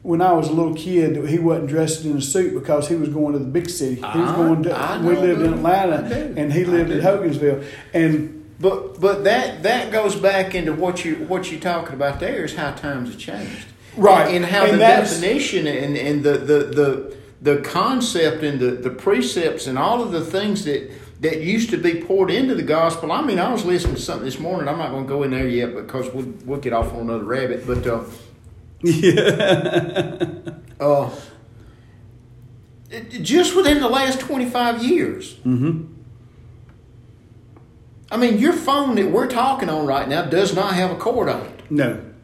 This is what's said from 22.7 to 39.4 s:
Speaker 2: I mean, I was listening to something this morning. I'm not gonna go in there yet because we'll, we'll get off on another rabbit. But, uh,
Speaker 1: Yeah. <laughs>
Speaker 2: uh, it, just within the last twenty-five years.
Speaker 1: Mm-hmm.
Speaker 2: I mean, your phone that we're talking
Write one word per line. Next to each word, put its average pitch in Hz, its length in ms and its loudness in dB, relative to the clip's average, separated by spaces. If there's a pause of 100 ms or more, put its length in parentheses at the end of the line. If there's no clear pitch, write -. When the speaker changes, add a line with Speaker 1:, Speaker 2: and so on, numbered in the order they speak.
Speaker 2:
I 262 80 -2
mean, 214 180 0
I 233 140 0
was 202 100 -4
listening 170 320 0
to 127 60 -8
something 131 240 -6
this 127 140 -8
morning. 165 280 -4
I'm 156 100 -4
not 151 140 -6
gonna 135 160 -6
go 143 160 -2
in 131 80 -2
there 131 160 -2
yet 120 260 -2
because 117 400 -8
we'll, 127 200 -8 (100)
we'll 139 160 -6
get 127 140 -4
off 117 200 0
on 120 60 -8
another 117 240 -4
rabbit. 117 420 -4
But, 123 220 -2
uh, 113 160 -2 (840)
Speaker 1:
Yeah. 180 1300 2 (500)
<laughs> - 120 -20
Speaker 2:
uh, 143 300 2 (1800)
it, 226 340 -14
just 339 320 4
within 294 240 6
the 254 80 2
last 262 320 2
twenty-five 240 640 -2
years. - 520 0
Speaker 1:
Mm-hmm. 127 500 0 (2250)
Speaker 2:
I 220 60 -2
mean, 233 200 4
your 320 160 4
phone 269 420 0
that 185 140 2
we're 240 180 2
talking 247 420 0